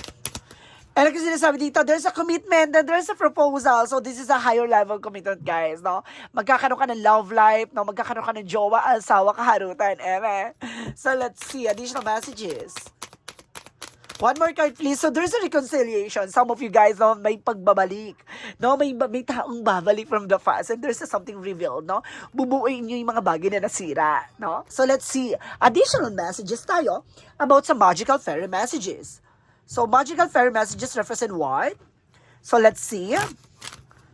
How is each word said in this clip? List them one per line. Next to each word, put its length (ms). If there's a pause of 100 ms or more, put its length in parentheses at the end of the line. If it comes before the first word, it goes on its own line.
(1000)
And 160
kasi 160
sinasabi 400
dito, 160
there's 160
a 80
commitment 640
and 160
there's 160
a 80
proposal. 720
So, 160
this 160
is 160
a 80
higher 240
level 320
commitment, 480
guys, 320
no? 240 (320)
Magkakaroon 480
ka 80
ng 160
love 240
life, 400
no? 160
Magkakaroon 400
ka 80
ng 160
jowa, 320
asawa, 480
kaharutan, 720
eme. 560 (400)
So, 160
let's 320
see. 240
Additional 320
messages. 720 (1500)
One 160
more 160
card, 240
please. 240
So, 80
there's 240
a 80
reconciliation. 880
Some 240
of 80
you 80
guys, 320
no, 160
may 240
pagbabalik. 800 (400)
No, 160
may, 160
may 320
taong 400
babalik 480
from 160
the 80
past. 320
And 160
there's 160
a 80
something 320
revealed, 480
no? 160 (320)
Bubuuin 480
nyo 160
yung 160
mga 80
bagay 320
na 80
nasira, 720
no? 320
So, 160
let's 240
see. 240 (240)
Additional 560
messages 560
tayo 400 (320)
about 240
sa 80
magical 480
fairy 240
messages. 800 (400)
So, 240
magical 400
fairy 240
messages 480
represent 320
what? 480 (640)
So, 160
let's 240
see. 320 (960)